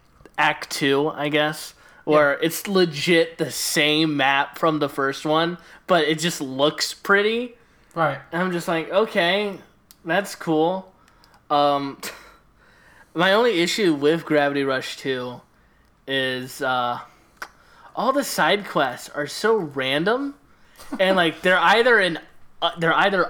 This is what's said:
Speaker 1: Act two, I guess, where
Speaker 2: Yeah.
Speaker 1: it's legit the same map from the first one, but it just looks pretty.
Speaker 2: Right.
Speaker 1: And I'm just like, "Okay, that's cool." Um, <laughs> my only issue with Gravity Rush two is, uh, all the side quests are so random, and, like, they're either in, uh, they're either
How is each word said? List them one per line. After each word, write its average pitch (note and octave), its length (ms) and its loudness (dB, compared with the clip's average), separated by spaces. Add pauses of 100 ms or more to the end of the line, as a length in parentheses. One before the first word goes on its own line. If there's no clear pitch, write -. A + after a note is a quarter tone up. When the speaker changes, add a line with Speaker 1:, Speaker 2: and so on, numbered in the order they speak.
(380)
Speaker 1:
Act - 340 0
two, C#3+ 380 0
I D3 200 -6
guess, D3+ 440 -2 (320)
where D3+ 340 4
Speaker 2:
Yeah. D#3+ 80 0
Speaker 1:
it's - 200 -6
legit E3+ 680 2
the C3+ 140 -4
same D3+ 680 0
map C#3 400 0
from D#3 220 0
the C#3+ 100 0
first C3+ 360 -4
one, E3 320 0 (300)
but E3+ 180 4
it D#3 140 0
just E3 220 -4
looks C#3+ 520 -2
pretty. A3 600 0 (380)
Speaker 2:
Right. D3 240 0 (160)
Speaker 1:
And E3 80 -2
I'm F#3 100 -2
just E3+ 160 -4
like, E3 240 -4
"Okay, G3 680 0 (460)
that's F#3+ 320 -2
cool." E3+ 560 -2 (580)
Um, C#3+ 500 0 (580)
<laughs> - 560 -20
my F3+ 180 2
only G#3+ 300 4
issue F3 320 2
with D3+ 320 0
Gravity C#3+ 400 0
Rush C3 320 -4
two B2 420 -6 (680)
is, C3 560 -4
uh, B2 380 -2 (960)
all A3+ 160 0
the C#4 140 -2
side F#3 420 0
quests C3+ 480 -2
are D3 120 -6
so G#3+ 280 0
random, E3 800 -2 (640)
and, F#3+ 160 4
like, E3 280 0
they're F#3 140 4
either A3 400 4
in, F3 220 0 (420)
uh, E3 160 0
they're E3 160 0
either F3+ 360 2